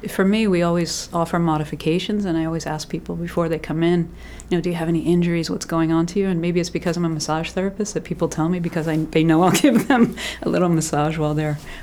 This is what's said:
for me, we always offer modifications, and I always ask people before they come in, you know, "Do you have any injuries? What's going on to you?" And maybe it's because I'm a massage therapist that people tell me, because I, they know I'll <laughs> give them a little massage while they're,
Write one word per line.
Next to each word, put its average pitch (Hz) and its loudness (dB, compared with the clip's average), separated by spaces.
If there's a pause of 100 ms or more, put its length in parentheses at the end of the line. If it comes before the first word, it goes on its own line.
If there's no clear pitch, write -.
for - 0
me, 214 4
we 180 2
always 170 0
offer 170 0
modifications, 165 0
and 165 0
I 160 0
always 160 -4
ask 156 -6
people 170 -6
before 170 -2
they 160 -2
come 156 -2
in, 170 4 (460)
you 180 0
know, 170 2
"Do 175 -4
you 170 -2
have 165 -4
any 170 2
injuries? 170 2
What's - -4
going 165 0
on 165 2
to 202 -2
you?" 196 0
And 175 0
maybe 175 0
it's 170 -4
because 170 -2
I'm 175 0
a 170 0
massage 160 -2
therapist 196 -4
that 170 -4
people 165 -2
tell 160 0
me, 180 0
because 165 -2
I, 156 0
they 160 2
know 165 6
I'll 185 6
<laughs> - 4
give 233 4
them 247 4 (280)
a - -2
little 175 2
massage 156 2
while 151 0
they're, 151 -2 (240)